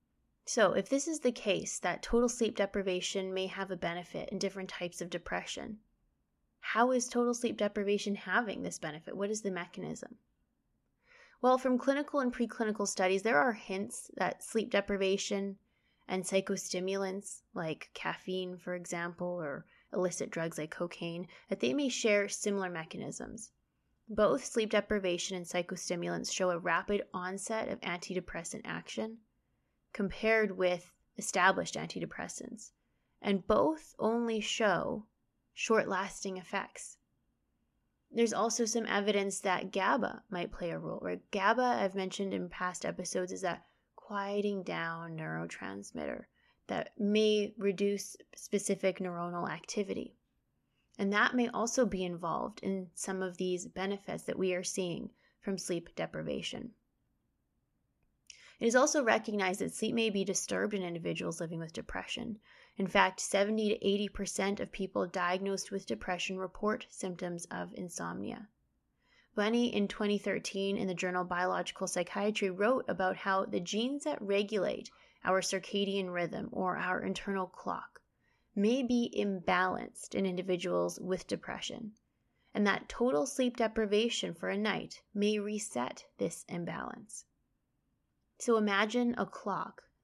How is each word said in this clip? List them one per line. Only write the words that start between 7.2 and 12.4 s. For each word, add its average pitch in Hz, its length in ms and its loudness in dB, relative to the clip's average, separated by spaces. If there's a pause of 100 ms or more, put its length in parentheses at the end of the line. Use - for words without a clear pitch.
sleep 240 240 -2
deprivation 202 600 2
having 190 460 0
this 175 160 -6
benefit? 160 380 -8
What 202 140 0
is 214 120 -4
the 196 100 -2
mechanism? 175 640 -8 (1200)
Well, 254 180 8
from 254 200 4
clinical 277 420 2
and 247 140 2
preclinical 214 540 0